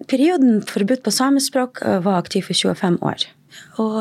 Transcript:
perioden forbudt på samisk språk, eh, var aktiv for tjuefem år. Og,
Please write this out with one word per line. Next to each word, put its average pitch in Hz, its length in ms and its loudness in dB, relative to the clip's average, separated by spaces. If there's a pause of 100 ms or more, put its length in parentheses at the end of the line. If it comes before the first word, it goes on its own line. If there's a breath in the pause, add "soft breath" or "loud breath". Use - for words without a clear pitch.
perioden 269 560 4
forbudt 254 460 -2
på 208 80 0
samisk 277 340 2
språk, 254 320 -4
eh, 202 240 0
var 190 160 2
aktiv - 240 -4
for 180 120 -2
tjuefem 180 440 0
år. - 240 -4 (560 loud breath)
Og, 220 200 -2